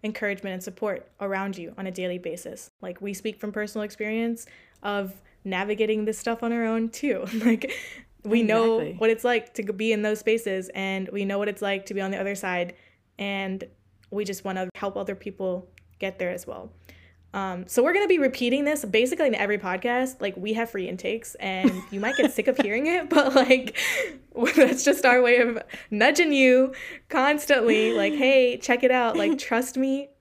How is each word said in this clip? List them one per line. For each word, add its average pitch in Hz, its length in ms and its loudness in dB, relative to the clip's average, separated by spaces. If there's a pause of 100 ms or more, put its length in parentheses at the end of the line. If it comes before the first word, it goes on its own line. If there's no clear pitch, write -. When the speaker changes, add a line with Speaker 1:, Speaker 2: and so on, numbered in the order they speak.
Speaker 1:
encouragement 202 500 -6
and 185 100 -10
support 202 460 -8 (100)
around 196 380 -4
you 170 200 -12
on 190 100 -8
a 185 40 -8
daily 180 260 -6
basis. 175 520 -12 (120)
Like, 180 200 -12
we 202 120 -8
speak 214 260 -8
from 208 120 -8
personal 208 320 -6
experience 220 640 -4 (380)
of 202 380 -6 (220)
navigating 214 640 -2
this 214 140 -4
stuff 233 240 -4
on 233 100 -2
our 233 120 0
own 226 240 0
too. 220 440 -4
<laughs> - 0 - (120)
Like, 233 280 2 (500)
we 226 200 2
know 226 360 4
Speaker 2:
Exactly. 180 200 -6
Speaker 1:
what 220 100 4
it's 226 140 0
like 240 320 0
to 220 80 -6 (100)
be 214 180 0
in 208 120 2
those 214 160 0
spaces, 214 560 0
and 190 340 -4
we 202 160 -4
know 196 140 -2
what 208 80 -2
it's 208 140 -6
like 196 260 -2
to 208 60 -10
be 196 80 -2
on 190 100 -4
the 190 80 -4
other 196 160 -4
side, 180 380 -4 (440)
and 196 460 -6 (480)
we 208 120 -4
just 190 220 -8
wanna 185 300 -4
help 196 220 -6
other 196 180 -6
people 185 520 -6 (320)
get 190 200 -6
there 180 100 -4
as 180 160 -8
well. - 260 -14 (640)
Um, 185 340 -6
so 247 160 2
we're 330 100 4
gonna 403 140 2
be 349 120 2
repeating 262 460 2
this 294 200 -2
basically 254 420 2
in 226 80 2
every 202 220 -2
podcast. 240 640 -4
Like, 190 160 -4
we 208 160 -4
have 226 160 -2
free 185 180 -6
intakes, 190 520 -6
and 190 320 0 (180)
you 196 100 -8
might 220 180 -2
get - 140 2
sick - 160 -2
of - 100 0
hearing 220 280 0
it, 330 240 -2
<laughs> 339 60 2
but, 269 180 4
like, 262 420 4 (600)
<laughs> - 200 0
that's 254 280 6
just - 220 4
our 254 180 6
way 240 140 6
of 233 200 2 (320)
nudging 294 440 4
you 262 400 6 (360)
constantly. 262 840 2
Like, 208 200 2
Speaker 2:
<laughs> - 20 -2
Speaker 1:
"Hey, 262 420 4
check 247 260 2
it 254 80 6
out. 247 260 2
Like, 311 220 2
trust 254 380 -2
me 269 320 -2 (120)